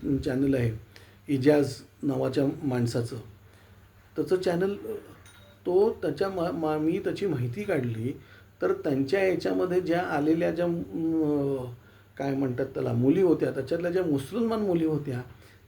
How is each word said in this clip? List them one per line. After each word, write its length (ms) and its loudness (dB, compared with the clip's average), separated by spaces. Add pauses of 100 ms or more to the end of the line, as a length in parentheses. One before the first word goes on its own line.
(180)
चॅनल 360 0
आहे 180 2 (640)
इजाज 400 4 (280)
नावाच्या 420 0 (180)
माणसाचं, 540 -2 (1000)
त्याचं 200 0
चॅनल, 380 0 (920)
तो 240 4 (120)
त्याच्या 260 -2
मा-, 220 -2
मा-, 280 -2
मी 200 0
त्याची 280 -4
माहिती 360 -2
काढली 560 -2 (440)
तर 100 2
त्यांच्या 520 0
याच्यामध्ये 560 0
ज्या 200 0
आलेल्या 500 2
ज्या, 160 0
अं, 1040 -2 (460)
काय 160 -2
म्हणतात 320 0
त्याला, 260 -2
मुली 300 4
होत्या, 280 4
त्याच्यातल्या 400 -2
ज्या 140 0
मुसलमान 560 0
मुली 240 2
होत्या, 380 -2 (460)